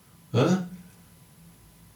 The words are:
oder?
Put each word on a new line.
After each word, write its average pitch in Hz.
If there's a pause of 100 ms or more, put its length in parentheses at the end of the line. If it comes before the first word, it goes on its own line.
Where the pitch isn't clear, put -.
(320)
oder? 180 (1300)